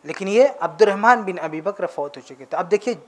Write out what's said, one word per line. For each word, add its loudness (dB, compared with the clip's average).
लेकिन -8
ये 4
अब्दुर्रहमान 2
बिन -6
अबी -6
बकर -4
फौत -8
हो -18
चुके -20
थे। -6
अब -4
देखिए 0